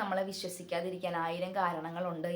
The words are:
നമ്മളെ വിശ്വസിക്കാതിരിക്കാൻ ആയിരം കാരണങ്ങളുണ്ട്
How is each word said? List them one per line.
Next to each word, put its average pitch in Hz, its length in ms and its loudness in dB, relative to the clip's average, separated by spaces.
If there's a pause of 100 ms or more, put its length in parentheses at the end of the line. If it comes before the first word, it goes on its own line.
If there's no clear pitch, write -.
നമ്മളെ 190 300 2
വിശ്വസിക്കാതിരിക്കാൻ 180 840 -2 (120)
ആയിരം 175 340 0
കാരണങ്ങളുണ്ട് 170 760 0